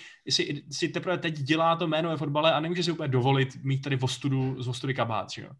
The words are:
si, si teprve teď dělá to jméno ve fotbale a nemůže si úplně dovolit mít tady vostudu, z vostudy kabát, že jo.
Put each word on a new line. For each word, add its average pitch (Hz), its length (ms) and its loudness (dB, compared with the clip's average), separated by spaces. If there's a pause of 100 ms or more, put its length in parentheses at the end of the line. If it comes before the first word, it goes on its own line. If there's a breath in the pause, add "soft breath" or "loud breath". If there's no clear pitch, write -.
(300 loud breath)
si, 147 420 0
si 151 180 -2
teprve 170 280 -2
teď 170 160 -4
dělá 160 420 4
to 170 120 0
jméno 160 220 2
ve 156 80 -2
fotbale 151 360 2
a 139 60 2
nemůže 170 240 0
si 160 80 0
úplně 160 160 -4
dovolit 135 560 2
mít 135 180 0
tady 139 140 -2
vostudu, 131 680 -2
z 117 40 -6
vostudy 131 260 -4
kabát, 113 380 -2
že - 100 -12
jo. 101 80 -14 (100)